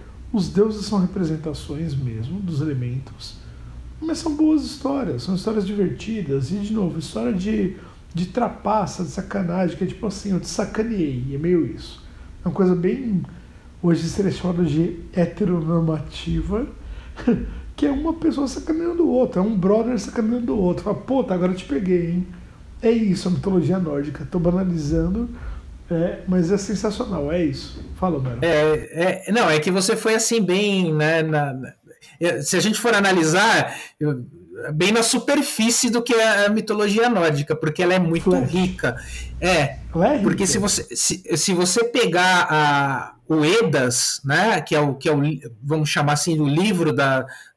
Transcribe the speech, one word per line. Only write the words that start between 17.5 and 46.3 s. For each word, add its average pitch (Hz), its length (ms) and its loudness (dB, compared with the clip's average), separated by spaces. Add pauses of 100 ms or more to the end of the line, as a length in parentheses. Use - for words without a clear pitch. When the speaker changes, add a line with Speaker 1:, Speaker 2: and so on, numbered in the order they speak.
Speaker 1:
que - 100 0
é 285 40 2
uma 302 240 0
pessoa 285 340 0
sacaneando 339 560 -2
o 277 60 4
outro, 247 300 2
é - 20 2
um 220 160 0
brother 220 400 2
sacaneando 240 560 -2
o 226 60 0
outro. 180 240 0
Fala, 208 120 -2
"Puta, 247 380 0
agora 185 180 2
eu 180 40 -4
te - 80 -10
peguei, 180 480 0
hein?" 180 140 -2 (540)
É 226 100 4
isso, 220 380 2
a - 40 2
mitologia 175 460 2
nórdica. 147 520 -4
Tô 190 80 -2
banalizando, 175 880 0 (600)
é, 175 380 0
mas 180 240 2
é 208 40 4
sensacional, 202 760 -2
é 175 120 2
isso. - 400 -6 (120)
Fala, 175 220 0
Homero. 123 220 -4
Speaker 2:
É, 160 880 2
é, 190 40 -2
não, 208 180 4
é 151 80 4
que 165 120 0
você 190 260 2
foi 220 180 2
assim 226 260 2
bem, 185 540 2
né, 160 280 2
na, 147 320 0
na, 131 180 -10 (480)
é, 170 220 0
se 185 140 0
a 170 40 4
gente 208 180 2
for 233 160 2
analisar, 185 800 4 (240)
eu, 139 260 -2 (500)
bem 180 180 2
na 233 100 4
superfície 240 880 2
do 233 120 0
que 240 120 2
é 214 320 4
a - 20 2
mitologia 214 600 2
nórdica, 160 480 2
porque 160 260 -2
ela 180 120 4
é 185 40 4
muito 165 320 0
Speaker 1:
Flash. 180 60 6
Speaker 2:
rica. 170 600 0 (440)
É, 160 380 2 (160)
Speaker 1:
Ela 202 200 4
é 269 40 0
Speaker 2:
porque 196 260 2
Speaker 1:
rica. - 20 2
Speaker 2:
se 196 120 0
você, 196 280 0 (100)
se, - 260 -2 (140)
se 185 180 2
você 180 300 2
pegar 185 640 4
a, 143 640 2 (140)
o 156 160 2
Edas, 151 800 2
né, 170 360 2
que 156 140 -2
é 151 60 4
o, 139 140 2
que 147 140 -2
é 151 60 4
o 139 60 2
li-, 147 200 0 (220)
vamos 151 260 0
chamar 147 260 2
assim, 156 260 0